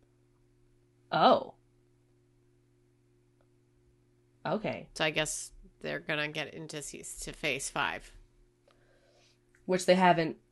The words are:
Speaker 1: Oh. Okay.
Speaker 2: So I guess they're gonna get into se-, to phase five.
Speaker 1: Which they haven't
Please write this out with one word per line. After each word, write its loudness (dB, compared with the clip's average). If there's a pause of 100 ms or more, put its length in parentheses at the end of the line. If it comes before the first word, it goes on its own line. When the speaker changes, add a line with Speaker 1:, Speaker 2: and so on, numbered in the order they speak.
(1120)
Speaker 1:
Oh. 4 (3000)
Okay. -4
Speaker 2:
So -2
I 2
guess -4 (280)
they're -6
gonna -4
get -8
into -12
se-, -14 (180)
to -10
phase -4
five. -4 (1500)
Speaker 1:
Which 0
they 8
haven't 6 (160)